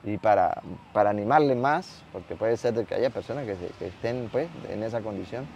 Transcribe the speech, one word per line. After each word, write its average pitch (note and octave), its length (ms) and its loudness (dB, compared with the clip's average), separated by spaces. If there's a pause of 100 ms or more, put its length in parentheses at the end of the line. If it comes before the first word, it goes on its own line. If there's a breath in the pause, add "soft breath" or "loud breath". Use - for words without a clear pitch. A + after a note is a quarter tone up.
Y G#2 140 -2
para, G2+ 440 4 (300)
para G#2 180 6
animarle C3 460 4
más, C#3+ 460 0 (100)
porque - 240 -10
puede A2 200 2
ser A#2 180 0
de A2+ 100 0
que F#2 100 -4
haya A#2 160 2
personas A#2 360 -6
que, G2 100 -4
se, F2 100 -8 (120)
que F2+ 100 -6
estén, A#2 420 -4
pues, D3 180 0 (200)
en G#2 160 -6
esa A2+ 160 -2
condición. G#2 560 -8